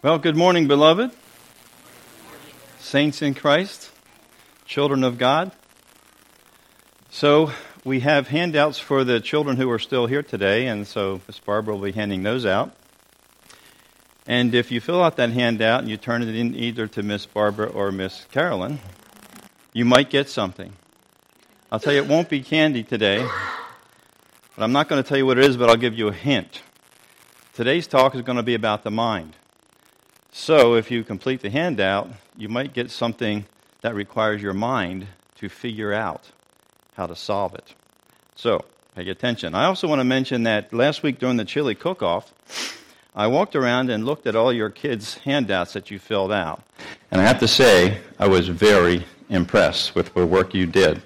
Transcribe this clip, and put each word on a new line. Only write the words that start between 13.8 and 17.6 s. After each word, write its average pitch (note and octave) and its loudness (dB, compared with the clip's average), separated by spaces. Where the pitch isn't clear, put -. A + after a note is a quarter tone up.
And B2 0
if A#2+ 2
you A#2+ -4
fill F3 0
out E3 2
that A#2+ 0
handout A#2 2
and A#2+ -8
you A2 -6
turn A#2 -4
it A2+ -6
in A#2+ -4
either A#2 -6
to G#2 -8
Miss G#2 -6
Barbara G#2+ -2